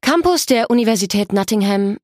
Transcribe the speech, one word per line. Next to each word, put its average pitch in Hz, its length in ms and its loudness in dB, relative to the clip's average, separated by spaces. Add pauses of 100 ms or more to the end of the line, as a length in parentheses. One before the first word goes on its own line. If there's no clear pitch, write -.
(160)
Campus 339 300 0
der 233 240 0
Universität 208 640 0
Nottingham 202 680 0